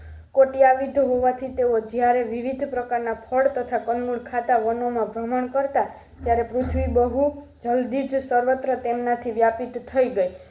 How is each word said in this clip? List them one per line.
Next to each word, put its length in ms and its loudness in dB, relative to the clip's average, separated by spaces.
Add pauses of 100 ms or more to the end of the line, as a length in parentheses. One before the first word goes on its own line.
(320)
કોટ્યાવિધ 680 4
હોવાથી 480 2
તેઓ 320 0
જ્યારે 440 2
વિવિધ 460 -4
પ્રકારના 440 -4
ફળ 340 0
તથા 300 -2
કંદમૂળ 400 -2
ખાતા 400 0
વનોમાં 480 0
ભ્રમણ 420 -4
કરતા, 400 0 (360)
ત્યારે 200 2
પૃથ્વી 440 -2
બહુ 540 2 (220)
જલ્દી 400 0
જ 200 -2
સર્વત્ર 520 0
તેમનાથી 560 -2
વ્યાપિત 560 0
થઈ 220 2
ગઈ. 200 0 (220)